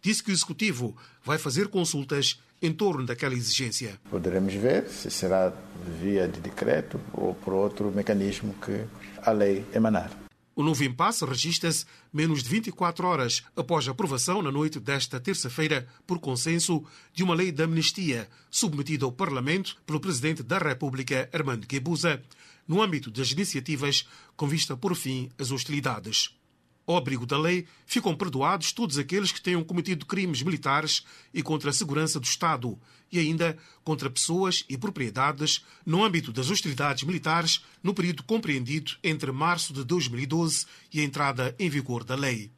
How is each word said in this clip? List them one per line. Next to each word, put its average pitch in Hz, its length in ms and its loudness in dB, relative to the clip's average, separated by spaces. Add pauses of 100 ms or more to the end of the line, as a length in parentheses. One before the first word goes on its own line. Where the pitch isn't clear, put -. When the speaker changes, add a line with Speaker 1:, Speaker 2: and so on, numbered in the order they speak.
Speaker 1:
disse 220 200 2
que - 80 -4
o 190 40 4
executivo 151 600 0 (300)
vai 151 140 0
fazer 160 300 0
consultas 143 720 0 (220)
em 165 100 2
torno 160 360 0
daquela 127 260 -2
exigência. 113 680 -2 (120)
Speaker 2:
Poderemos 95 420 2
ver 120 340 4
se - 240 -8
será 92 400 2 (480)
via 95 300 2
de - 120 -6
decreto - 600 0 (140)
ou 90 200 0
por 92 200 -4
outro 101 360 2
mecanismo 101 720 0
que 104 220 -4 (380)
a - 80 4
lei 101 420 4
emanar. 107 380 2 (440)
Speaker 1:
O - 80 -2
novo 147 220 2
impasse 156 400 2
registra-se 160 600 0 (260)
menos 156 300 2
de 120 80 -4
vinte 220 160 2
e 190 60 -6
quatro 180 340 -2
horas 139 380 2 (120)
após 131 320 0
a 135 40 -2
aprovação 160 500 0
na 143 100 0
noite 156 260 0
desta 135 400 -2
terça-feira, 143 680 -2 (200)
por 180 120 -2
consenso, 160 680 0 (300)
de 170 80 -2
uma 180 120 4
lei 180 160 2
de 147 120 0
amnistia 160 680 0 (220)
submetida 147 560 0
ao 123 60 -2
Parlamento 151 760 -2
pelo 151 140 -2
Presidente 156 420 -2
da 120 160 0
República, 131 720 -2
Armando 131 340 -2
Guebuza, 147 560 0 (440)
no 180 160 2
âmbito 151 280 -2
das 123 200 -2
iniciativas 143 760 0 (300)
com 151 100 -2
vista 151 280 0
a - 20 -10
pôr 180 180 0
fim 131 440 -4
às 127 120 -4
hostilidades. 123 840 -2 (520)
Ao 170 100 4
abrigo 131 280 0
da 139 140 0
lei, 175 280 2 (200)
ficam 214 280 2
perdoados 160 580 0
todos 165 260 0
aqueles 180 320 0
que - 100 -4
tenham 175 240 2
cometido 170 400 -2
crimes 175 380 0
militares 151 640 0 (280)
e 156 100 -2
contra - 280 0
a - 20 0
segurança 156 480 0
do 123 40 -8
Estado, 127 540 0 (320)
e 175 80 0
ainda 160 380 2 (260)
contra 139 280 -2
pessoas 180 580 0
e 135 80 -6
propriedades 139 880 0 (200)
no 175 200 4
âmbito 170 260 0
das 127 200 -2
hostilidades 143 540 0
militares 165 600 2 (180)
no 190 120 2
período 175 280 0
compreendido 156 720 0 (100)
entre 151 300 0
março 160 400 0
de 139 100 -6
dois 135 260 0
mil 120 120 -4
e 139 60 -4
doze 160 400 0 (260)
e 151 80 0
a 151 40 4
entrada 135 540 0
em 180 120 2
vigor 127 340 -2
da 127 100 -2
lei. 123 440 -2